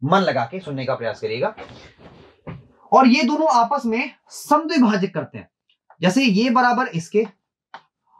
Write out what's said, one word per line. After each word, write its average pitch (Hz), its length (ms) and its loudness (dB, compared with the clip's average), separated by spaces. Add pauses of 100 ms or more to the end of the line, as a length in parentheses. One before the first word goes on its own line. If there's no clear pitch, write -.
मन 170 140 2
लगा 139 260 -2
के 185 160 -12
सुनने 135 260 -10
का 131 80 -2
प्रयास 117 260 -8
करिएगा। 123 340 -6 (1400)
और 269 140 8
ये 262 160 4
दोनों 311 260 0
आपस 247 380 0
में 233 280 -4 (140)
समद्विभाजक 247 880 0
करते 131 240 -10
हैं, 95 120 -20 (500)
जैसे 190 240 2
ये 226 260 2
बराबर 247 360 2
इसके 202 400 -4 (920)